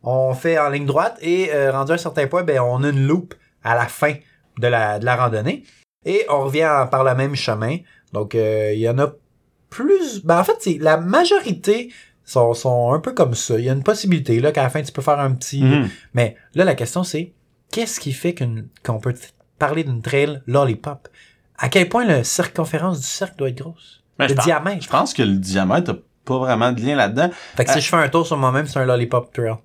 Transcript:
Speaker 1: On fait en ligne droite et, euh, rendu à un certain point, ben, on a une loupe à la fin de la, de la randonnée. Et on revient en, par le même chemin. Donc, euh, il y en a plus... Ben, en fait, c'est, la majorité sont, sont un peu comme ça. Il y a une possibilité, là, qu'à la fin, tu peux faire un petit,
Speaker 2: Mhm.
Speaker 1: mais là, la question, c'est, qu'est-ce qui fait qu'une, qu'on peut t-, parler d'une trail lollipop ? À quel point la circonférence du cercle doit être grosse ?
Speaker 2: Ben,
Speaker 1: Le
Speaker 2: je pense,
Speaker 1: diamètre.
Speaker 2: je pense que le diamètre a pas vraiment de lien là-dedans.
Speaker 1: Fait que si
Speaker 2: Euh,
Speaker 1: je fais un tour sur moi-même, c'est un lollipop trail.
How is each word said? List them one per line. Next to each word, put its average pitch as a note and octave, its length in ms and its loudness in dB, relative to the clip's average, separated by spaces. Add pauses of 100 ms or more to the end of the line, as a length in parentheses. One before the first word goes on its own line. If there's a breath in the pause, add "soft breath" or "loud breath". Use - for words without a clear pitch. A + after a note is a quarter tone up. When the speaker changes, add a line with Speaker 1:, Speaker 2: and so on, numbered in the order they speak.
Speaker 1:
On C3 300 0
fait E3 220 0
en D3 120 2
ligne C#3+ 180 -2
droite D#3 340 0
et, F3 320 0
euh, C#3 200 2
rendu C3+ 180 -2
à E3 60 2
un - 20 -4
certain D3+ 300 -2
point, F3 160 -2
ben, C#3+ 160 2
on B2 240 0
a C#3+ 60 2
une C#3 180 2
loupe F3+ 260 0 (300)
à A2+ 100 2
la A#2+ 120 2
fin D3+ 280 -2 (440 soft breath)
de A#2 100 0
la, G#2+ 320 0
de A2 40 -8
la B2 120 2
randonnée. A#2+ 480 0 (420 soft breath)
Et G3 240 0
on C#3+ 140 2
revient D3 220 0
en, C#3+ 200 4
par C3 160 2
le C3 140 4
même C#3 180 0
chemin. A#2+ 440 -2 (340 soft breath)
Donc, G#2+ 240 -4
euh, G#2+ 360 2
il G#2+ 60 -2
y A2+ 100 0
en B2 120 0
a - 80 2 (600)
plus... C#4+ 560 0
Ben, E3+ 140 0
en F#3 60 2
fait, A4+ 160 0
c'est, E3 200 -2
la D#3 160 4
majorité A#3 960 0 (320 loud breath)
sont, A#2 300 2
sont A#2+ 400 0
un D#3 60 0
peu C4 120 -6
comme D3 220 2
ça. A2+ 240 -2
Il A#2+ 60 -2
y B2+ 40 -2
a C3 40 0
une C3+ 100 -2
possibilité, E3 580 0
là, D3 120 2
qu'à D3 100 0
la C3 80 0
fin, D#3 120 -4
tu C#3 100 -10
peux C3+ 100 -8
faire C#3+ 180 2
un C3+ 120 0
petit, C#3 300 -4
Speaker 2:
Mhm. C3 260 4 (260 loud breath)
Speaker 1:
mais A#2+ 220 0 (180 soft breath)
là, F3 100 4
la F3 100 4
question, C3 300 -4
c'est, F3 280 -8 (400)
qu'est-ce A3+ 280 -6
qui C#3 120 -6
fait E3+ 220 -4
qu'une, A2+ 340 -6 (160)
qu'on A2+ 160 -2
peut B2+ 120 -2
t-, - 160 -10 (300)
parler D3+ 260 0
d'une A#2+ 180 -4
trail C#3 440 0
lollipop ? B2 600 0 (500 soft breath)
À B2 100 -2
quel F3+ 200 2
point A#3+ 160 0
la D3+ 200 4
circonférence D#3+ 760 -2
du C3 60 -8
cercle - 320 -8
doit C3+ 100 -2
être B2 100 -8
grosse ? - 440 -18 (160)
Speaker 2:
Ben, C#3 80 2
Speaker 1:
Le C3+ 40 2
Speaker 2:
je C#3 60 4
pense, C3+ 80 2
Speaker 1:
diamètre. E3 380 0
Speaker 2:
je - 60 -14
pense D#3+ 260 0
que C3+ 80 0
le G2 140 4
diamètre F#2+ 540 0
a G2+ 40 -2 (300)
pas C3 140 -2
vraiment B2 340 2
de A#2+ 80 -4
lien C3 160 0
là-dedans. B2+ 340 2 (260 loud breath)
Speaker 1:
Fait B2 80 2
que C3+ 80 0
si - 60 4
Speaker 2:
Euh, - 20 0
Speaker 1:
je - 80 -2
fais F3+ 80 2
un D3+ 120 4
tour E3 180 2
sur D#3+ 100 -2
moi-même, C3+ 300 0
c'est C#3 120 -6
un C3 80 0
lollipop A#2+ 460 0
trail. A2+ 220 -4 (100)